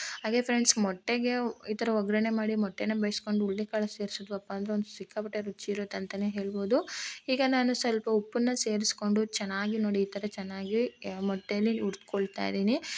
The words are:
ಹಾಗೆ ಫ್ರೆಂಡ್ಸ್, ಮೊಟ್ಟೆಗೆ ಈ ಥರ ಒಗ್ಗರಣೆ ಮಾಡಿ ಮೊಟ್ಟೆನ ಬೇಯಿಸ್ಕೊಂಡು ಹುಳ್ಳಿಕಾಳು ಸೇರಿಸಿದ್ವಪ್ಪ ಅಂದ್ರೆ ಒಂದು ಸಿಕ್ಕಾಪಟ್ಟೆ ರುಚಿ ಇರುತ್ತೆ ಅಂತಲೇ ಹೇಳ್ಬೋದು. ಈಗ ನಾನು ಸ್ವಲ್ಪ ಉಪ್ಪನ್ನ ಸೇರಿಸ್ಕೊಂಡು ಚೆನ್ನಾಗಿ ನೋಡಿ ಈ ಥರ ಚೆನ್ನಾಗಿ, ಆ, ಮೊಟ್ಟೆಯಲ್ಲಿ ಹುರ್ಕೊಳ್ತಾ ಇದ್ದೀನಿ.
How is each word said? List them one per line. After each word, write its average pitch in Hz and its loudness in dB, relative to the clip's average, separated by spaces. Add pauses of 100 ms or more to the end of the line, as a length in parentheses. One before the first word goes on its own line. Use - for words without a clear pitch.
(220)
ಹಾಗೆ 226 2
ಫ್ರೆಂಡ್ಸ್, 240 4
ಮೊಟ್ಟೆಗೆ 226 2 (400)
ಈ - -4
ಥರ 220 0
ಒಗ್ಗರಣೆ 214 2
ಮಾಡಿ 220 0
ಮೊಟ್ಟೆನ 208 0
ಬೇಯಿಸ್ಕೊಂಡು 208 0
ಹುಳ್ಳಿಕಾಳು 208 -2
ಸೇರಿಸಿದ್ವಪ್ಪ 202 -8
ಅಂದ್ರೆ 202 -4
ಒಂದು 208 -2
ಸಿಕ್ಕಾಪಟ್ಟೆ 214 -6
ರುಚಿ 208 -6
ಇರುತ್ತೆ 202 -4
ಅಂತಲೇ 196 -2
ಹೇಳ್ಬೋದು. 202 0 (420)
ಈಗ 262 2
ನಾನು 254 4
ಸ್ವಲ್ಪ 226 0
ಉಪ್ಪನ್ನ 220 2
ಸೇರಿಸ್ಕೊಂಡು 214 2
ಚೆನ್ನಾಗಿ 208 -2
ನೋಡಿ 208 2
ಈ 196 2
ಥರ 202 -6
ಚೆನ್ನಾಗಿ, 196 -2
ಆ, 190 -8
ಮೊಟ್ಟೆಯಲ್ಲಿ 202 0
ಹುರ್ಕೊಳ್ತಾ 196 -2
ಇದ್ದೀನಿ. 202 2 (160)